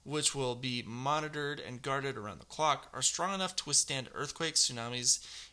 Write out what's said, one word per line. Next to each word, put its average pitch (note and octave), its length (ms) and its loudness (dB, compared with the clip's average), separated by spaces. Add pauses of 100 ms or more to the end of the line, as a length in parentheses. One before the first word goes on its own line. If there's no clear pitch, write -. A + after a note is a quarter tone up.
which C#3+ 320 0
will B2+ 200 0
be B2 300 -2
monitored C#3+ 760 -2
and A#2+ 220 -8
guarded C3+ 360 -2
around G#2 240 -8
the - 40 -18
clock, D3+ 480 2
are B2+ 100 -4
strong F#3 300 2
enough F#3 240 -2
to - 120 -4
withstand C3+ 440 4
earthquakes, D#3 560 2
tsunamis, A#2+ 560 2 (280)